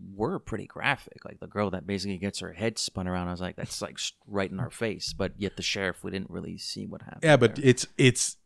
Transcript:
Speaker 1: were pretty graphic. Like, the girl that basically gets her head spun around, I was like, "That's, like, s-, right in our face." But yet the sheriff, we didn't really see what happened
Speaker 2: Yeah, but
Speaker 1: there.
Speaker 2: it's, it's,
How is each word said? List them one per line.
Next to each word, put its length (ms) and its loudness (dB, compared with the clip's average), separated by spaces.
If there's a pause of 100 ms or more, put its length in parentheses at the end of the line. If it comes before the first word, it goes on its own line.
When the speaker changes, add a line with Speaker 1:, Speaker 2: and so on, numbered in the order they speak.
(140)
Speaker 1:
were 240 -2
pretty 280 -8
graphic. 580 -4
Like, 140 -14
the 80 -12
girl 240 0
that 160 -4
basically 300 -2
gets 240 -4
her 140 -8
head 240 -2
spun 280 -4
around, 220 -2
I 40 -2
was 80 -6
like, 140 -4
"That's, 280 -8
like, 140 -8
s-, 180 -6 (120)
right 240 -2
in 80 -6
our 120 -4
face." 420 -4
But 240 -2
yet 200 -4
the 60 -8
sheriff, 400 -2
we 80 -6
didn't 200 -6
really 260 -8
see 300 -8
what 160 -12
happened 200 -12
Speaker 2:
Yeah, 140 10
but 200 6
Speaker 1:
there. 100 2
Speaker 2:
it's, 200 8 (120)
it's, 480 6